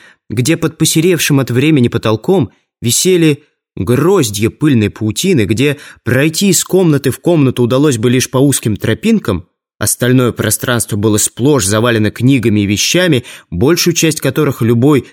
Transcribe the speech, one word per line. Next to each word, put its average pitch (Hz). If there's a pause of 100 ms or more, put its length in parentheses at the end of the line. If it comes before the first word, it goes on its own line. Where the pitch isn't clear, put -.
(300)
где 123
под 160
посеревшим 156
от 123
времени 127
потолком 120 (300)
висели 160 (320)
гроздья 117
пыльной 120
паутины, 110
где 131 (280)
пройти 160
из -
комнаты 156
в -
комнату 139
удалось 131
бы 117
лишь 123
по 127
узким 131
тропинкам, 113 (300)
остальное 123
пространство -
было 107
сплошь 120
завалено 110
книгами 110
и 98
вещами, 135 (260)
большую 147
часть 156
которых 135
любой 120